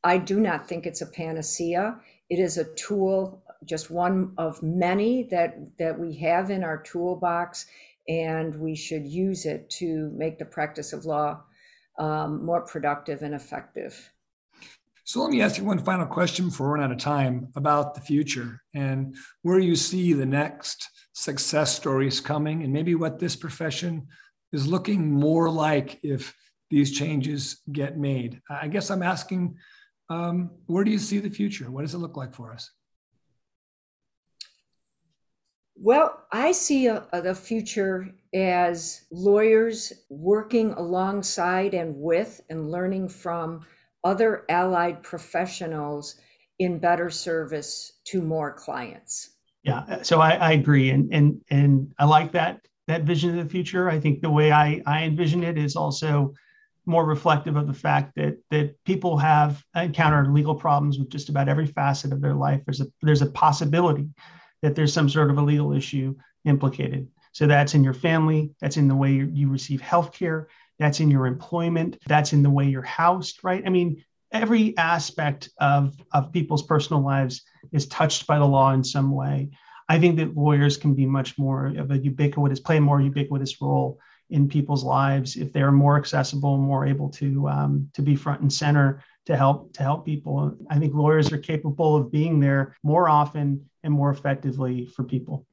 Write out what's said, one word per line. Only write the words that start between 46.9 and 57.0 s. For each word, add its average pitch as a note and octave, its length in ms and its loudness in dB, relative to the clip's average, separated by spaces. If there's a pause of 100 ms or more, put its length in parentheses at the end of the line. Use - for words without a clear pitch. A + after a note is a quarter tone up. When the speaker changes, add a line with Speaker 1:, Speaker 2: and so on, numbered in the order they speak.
Speaker 1:
service D#3+ 960 -8
to F#3+ 140 -2
more D#3+ 320 -4
clients. - 800 -10 (320)
Speaker 3:
Yeah, - 400 -4
so E3 180 4
I, D#3+ 120 6
I E3+ 200 4
agree. C#3 380 4
And, C#3 220 2
and, D3 280 4 (100)
and C#3 480 4
I C#3+ 60 4
like D3+ 280 4
that, F#3 340 -2 (200)
that D#3+ 160 -2
vision E3 280 0
of E3+ 60 -4
the D#3+ 140 -6
future. F3+ 380 -2
I D#3+ 120 0
think D3 200 0
the D#3+ 100 -2
way D3+ 220 6
I, D3+ 340 4
I D3+ 180 0
envision D#3+ 380 0
it E3+ 140 -2
is D3+ 200 -2
also D3 580 -2 (520)
more E3 200 2